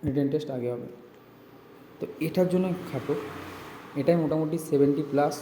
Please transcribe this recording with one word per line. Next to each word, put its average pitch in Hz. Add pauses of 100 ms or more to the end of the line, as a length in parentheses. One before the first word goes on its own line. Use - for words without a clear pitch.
রিটেন 139
টেস্ট 151
আগে 120
হবে। - (1080)
তো - (220)
এটার 180
জন্য 185 (220)
খাটো, 139 (840)
এটাই 170
মোটামুটি 156 (140)
সেভেন্টি 143 (100)
প্লাস 143